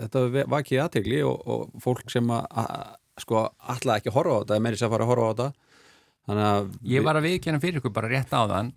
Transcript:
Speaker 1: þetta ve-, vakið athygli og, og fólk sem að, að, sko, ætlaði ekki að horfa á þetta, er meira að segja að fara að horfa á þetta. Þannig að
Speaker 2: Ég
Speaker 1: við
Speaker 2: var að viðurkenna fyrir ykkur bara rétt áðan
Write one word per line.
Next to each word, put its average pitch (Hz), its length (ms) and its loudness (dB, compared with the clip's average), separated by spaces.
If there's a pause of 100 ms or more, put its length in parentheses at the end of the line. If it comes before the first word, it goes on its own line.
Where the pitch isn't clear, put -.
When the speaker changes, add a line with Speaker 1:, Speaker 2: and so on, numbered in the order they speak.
Speaker 1:
þetta 127 240 2
ve-, 135 180 0
vakið 135 380 0
athygli 123 400 0
og, 131 240 0
og 117 320 -4
fólk 123 320 -2
sem 120 180 2
að, 117 220 0
að, - 440 -6 (280)
sko, 110 220 2 (260)
ætlaði 120 320 0
ekki 113 80 -2
að 117 80 2
horfa 165 160 2
á 107 80 2
þetta, 104 100 0
er 110 140 2
meira 113 80 -2
að 107 80 -4
segja 110 80 0
að 113 60 2
fara 113 100 2
að 123 80 4
horfa 117 80 2
á 110 80 2
þetta. 123 200 -4 (720)
Þannig 104 240 2
að 101 200 2 (200)
Speaker 2:
Ég 127 140 2
Speaker 1:
við - 20 -
Speaker 2:
var 156 140 2
að 151 80 0
viðurkenna 165 340 0
fyrir 170 220 -2
ykkur 117 100 -2
bara 110 160 -4
rétt 127 240 -2
áðan 110 440 2